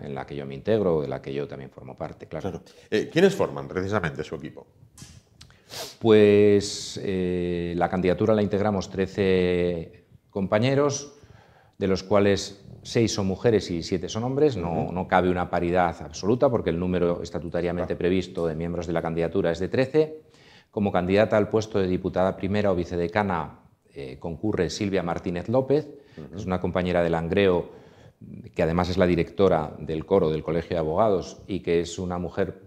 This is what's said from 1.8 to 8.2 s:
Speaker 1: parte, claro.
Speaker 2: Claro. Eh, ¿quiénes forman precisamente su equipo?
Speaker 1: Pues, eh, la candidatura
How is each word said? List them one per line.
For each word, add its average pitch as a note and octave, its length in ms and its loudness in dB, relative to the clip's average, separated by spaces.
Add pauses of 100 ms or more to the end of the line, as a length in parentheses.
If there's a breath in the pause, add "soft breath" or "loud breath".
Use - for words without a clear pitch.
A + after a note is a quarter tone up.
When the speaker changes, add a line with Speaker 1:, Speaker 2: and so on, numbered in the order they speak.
Speaker 1:
parte, - 300 -12
claro. D#2+ 240 -8
Speaker 2:
Claro. E2 140 -12 (260 soft breath)
Eh, G#2 200 0
¿quiénes F3+ 240 4
forman C#2+ 320 -2
precisamente F2 560 -4
su - 120 -10
equipo? C#2+ 320 -14 (1300 loud breath)
Speaker 1:
Pues, G#2 1040 6
eh, F2 720 -2
la F2 120 2
candidatura F#2 460 2